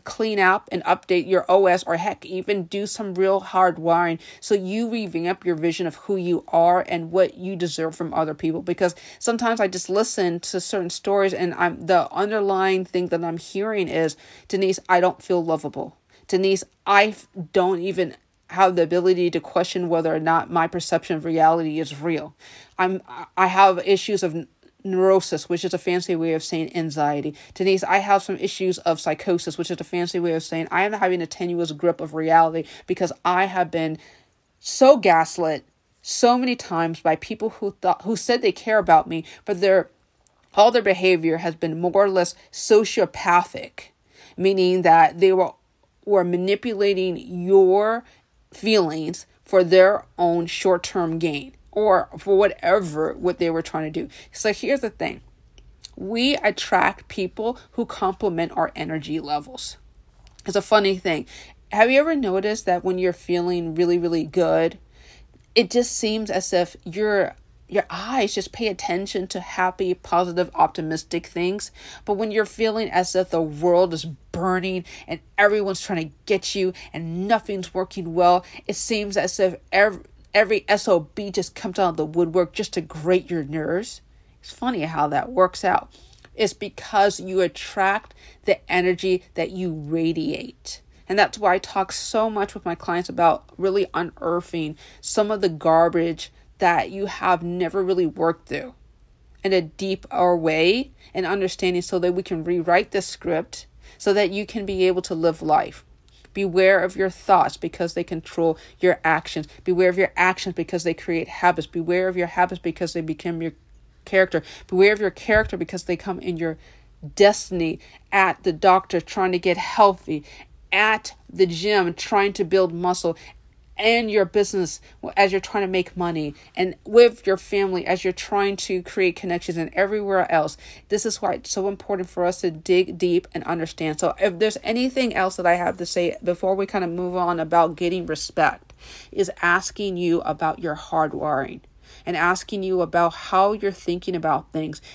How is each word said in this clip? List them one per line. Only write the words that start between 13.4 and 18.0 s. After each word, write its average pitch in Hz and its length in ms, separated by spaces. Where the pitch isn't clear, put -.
is, 160 300
"Denise, 190 320
I 180 100
don't 175 220
feel 175 220
lovable. 160 540
Denise, 190 360
I 202 200
f-, 208 200
don't 185 280
even 180 340